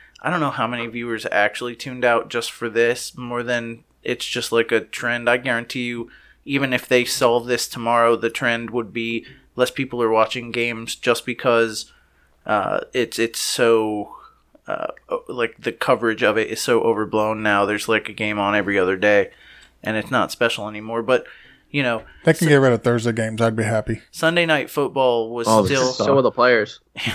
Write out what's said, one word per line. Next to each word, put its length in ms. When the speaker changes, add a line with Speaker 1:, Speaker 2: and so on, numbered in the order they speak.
Speaker 1:
I 80
don't 100
know 120
how 160
many 200
viewers 440
actually 440
tuned 300
out 240
just 220
for 180
this, 480
more 260
than 400
it's 220
just, 260
like, 200
a 100
trend. 480
I 80
guarantee 500
you, 220
even 260
if 160
they 160
solve 440
this 200
tomorrow, 480
the 140
trend 400
would 240
be 320
less 160
people 300
are 80
watching 420
games 440
just 300
because, 680
uh, 360
it's, 260
it's 200
so, 760
uh, 200
o-, 180
like, 340
the 100
coverage 520
of 140
it 120
is 120
so 200
overblown 640
now. 220
There's, 240
like, 180
a 60
game 260
on 160
every 240
other 180
day, 340
and 140
it's 140
not 200
special 360
anymore. 360
But, 220
you 140
know, 200
Speaker 2:
They 80
can 120
Speaker 1:
Su- 40
Speaker 2:
get 60
rid 180
of 100
Thursday 280
games. 300
I'd 140
be 80
happy. 380
Speaker 1:
Sunday 360
Night 240
Football 600
was 160
Speaker 3:
Oh, 140
this 160
Speaker 1:
still 140
Speaker 3:
sucks. 160
Speaker 4:
So 100
are 60
the 80
players. 480